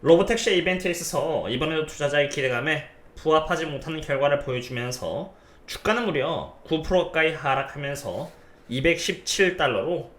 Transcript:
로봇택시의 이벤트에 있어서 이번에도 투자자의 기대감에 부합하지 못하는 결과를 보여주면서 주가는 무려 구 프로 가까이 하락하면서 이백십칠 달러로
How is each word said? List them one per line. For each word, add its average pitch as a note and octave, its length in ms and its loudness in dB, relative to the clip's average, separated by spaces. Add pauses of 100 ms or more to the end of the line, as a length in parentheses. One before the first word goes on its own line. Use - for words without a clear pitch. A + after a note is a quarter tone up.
로봇택시의 F#3 560 6
이벤트에 F3+ 320 0
있어서 D#3+ 580 -2
이번에도 D3+ 380 -2
투자자의 C#3+ 420 0
기대감에 C#3 580 -2 (280)
부합하지 D#3 500 2
못하는 D3+ 360 -6
결과를 C#3+ 400 2
보여주면서 B2 920 -6 (320)
주가는 A#3 400 -2
무려 D3 580 -2
구 D#3+ 200 -2
프로 F3+ 220 2
가까이 D#3+ 280 0
하락하면서 C3+ 960 -4 (400)
이백십칠 E3+ 880 0
달러로 C#3+ 600 0